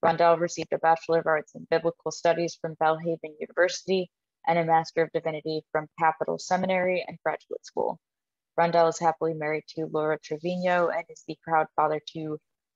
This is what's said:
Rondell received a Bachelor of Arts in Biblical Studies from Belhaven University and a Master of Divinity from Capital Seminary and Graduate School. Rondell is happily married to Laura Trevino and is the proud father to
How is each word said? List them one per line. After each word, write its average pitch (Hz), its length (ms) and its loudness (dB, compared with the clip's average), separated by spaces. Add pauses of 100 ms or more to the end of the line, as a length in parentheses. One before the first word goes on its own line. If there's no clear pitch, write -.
Rondell 165 360 4
received 170 320 -4
a 151 60 -2
Bachelor 165 420 2
of 160 80 -2
Arts 156 260 -2
in 160 160 -18
Biblical 165 400 0
Studies 165 500 0
from 160 220 -8
Belhaven 160 560 -2
University 180 720 -2 (380)
and 170 100 4
a 170 80 2
Master 165 380 2
of 156 80 -2
Divinity 156 500 -4 (120)
from 156 140 -2 (120)
Capital 165 400 0
Seminary 185 680 0
and 170 180 -14
Graduate - 420 -6
School. - 340 -4 (580)
Rondell 170 320 4
is 160 80 -4
happily 160 360 0
married 156 320 -4 (100)
to 160 160 -4
Laura 156 320 0
Trevino 175 640 0
and 170 220 -2
is 160 180 -20
the 156 160 -8
proud 160 320 2
father 151 260 0 (120)
to 156 260 -8 (360)